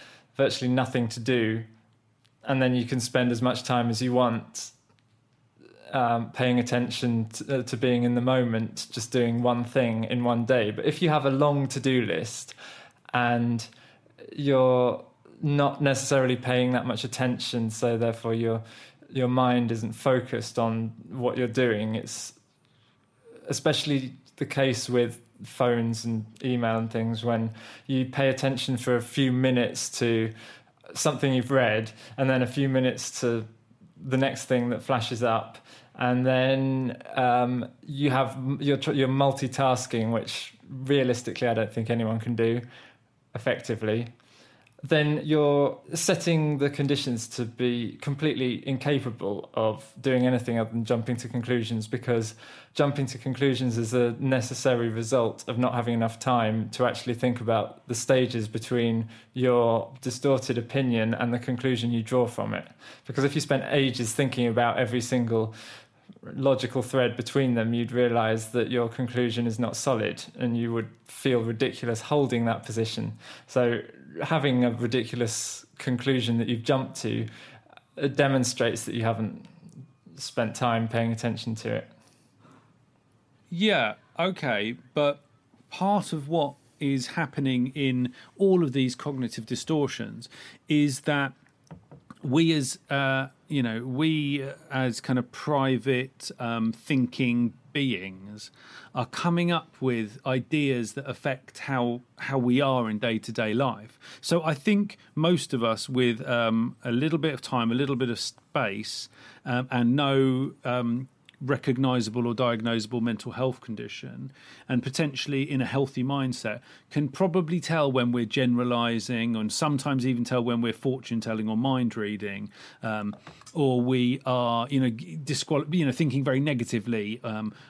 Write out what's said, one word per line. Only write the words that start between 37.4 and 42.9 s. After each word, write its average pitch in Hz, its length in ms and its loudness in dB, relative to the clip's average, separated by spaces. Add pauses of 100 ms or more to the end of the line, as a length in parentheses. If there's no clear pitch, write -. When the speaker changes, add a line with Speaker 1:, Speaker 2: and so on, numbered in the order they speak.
Speaker 1:
you 143 240 0
have, 127 260 2 (240)
you're 139 160 4
tr-, - 160 -2
you're 135 160 4
multitasking, 131 1040 2
which - 420 -4 (140)
realistically 127 800 0
I 113 60 2
don't 110 180 0
think 117 180 -2
anyone 113 300 0
can 120 140 -4
do 113 260 2 (720)